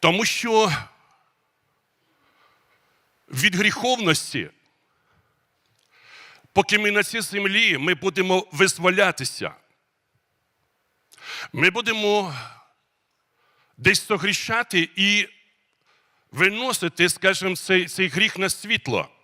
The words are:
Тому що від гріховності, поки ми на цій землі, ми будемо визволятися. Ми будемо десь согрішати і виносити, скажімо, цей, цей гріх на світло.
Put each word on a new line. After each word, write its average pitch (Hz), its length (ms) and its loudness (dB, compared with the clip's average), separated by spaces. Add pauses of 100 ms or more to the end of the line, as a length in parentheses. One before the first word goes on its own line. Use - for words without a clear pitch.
Тому 180 240 2
що 220 480 0 (2500)
від 143 260 0
гріховності, 202 960 0 (2000)
поки 196 260 2
ми 208 120 2
на 202 120 2
цій 226 180 -4
землі, 202 580 0
ми 165 160 0
будемо 185 580 0
визволятися. 170 1000 0 (2000)
Ми 175 180 4
будемо 208 640 0 (1400)
десь 170 300 2
согрішати 196 880 -2
і 202 320 2 (1040)
виносити, 196 760 0
скажімо, 185 480 0
цей, 185 300 0
цей 185 220 -2
гріх 185 300 -2
на 190 120 -2
світло. - 580 -4 (160)